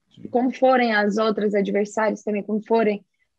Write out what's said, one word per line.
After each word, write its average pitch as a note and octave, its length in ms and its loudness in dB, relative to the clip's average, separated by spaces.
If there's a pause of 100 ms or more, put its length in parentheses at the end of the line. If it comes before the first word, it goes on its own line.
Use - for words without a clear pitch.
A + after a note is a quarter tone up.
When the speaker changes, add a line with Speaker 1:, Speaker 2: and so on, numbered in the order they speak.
(140)
Speaker 1:
Sim. - 140 -18
Speaker 2:
como B3 260 0
forem B3 400 2
as G#3 240 0
outras G#3+ 380 0
adversárias G#3 680 -2
também, G#3 220 -4
como G#3+ 220 -4
forem, G#3 400 0 (340)